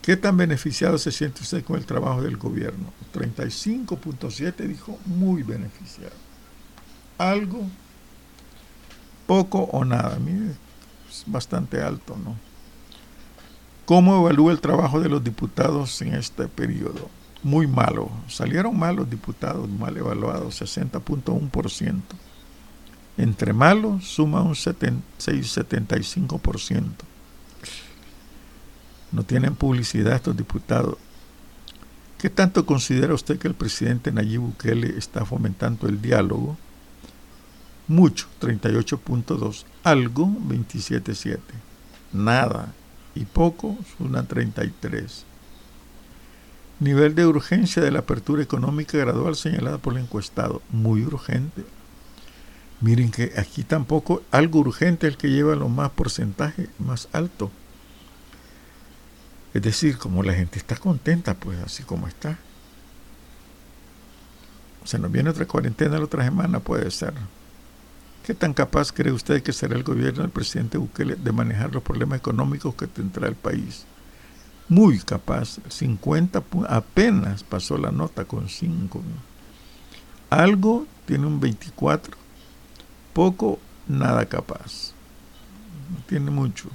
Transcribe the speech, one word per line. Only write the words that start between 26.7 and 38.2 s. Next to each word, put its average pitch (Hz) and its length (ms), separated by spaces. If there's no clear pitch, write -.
No 107 100
tienen 127 320
publicidad 123 600
estos 117 200
diputados. - 600
¿Qué 185 120
tanto 185 360
considera 139 480
usted 147 260
que - 80
el - 80
presidente 117 560
Nayib 110 300
Bukele 120 560
está 113 260
fomentando 110 640
el 104 140
diálogo? 117 560
Mucho, 165 400